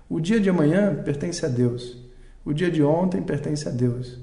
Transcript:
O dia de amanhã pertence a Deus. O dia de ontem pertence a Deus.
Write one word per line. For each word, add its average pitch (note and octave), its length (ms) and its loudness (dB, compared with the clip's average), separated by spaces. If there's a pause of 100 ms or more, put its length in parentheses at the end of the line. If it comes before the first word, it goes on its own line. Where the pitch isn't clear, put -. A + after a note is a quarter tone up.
O E3 120 -4
dia G3 200 2
de G3 80 2
amanhã F3+ 460 4
pertence D#3+ 500 -4
a D#3 60 -2
Deus. A#2+ 480 0 (480)
O D3+ 80 -2
dia F3 160 0
de D#3 140 2
ontem F3 360 2
pertence D3 480 -4
a - 40 -6
Deus. B2 520 -2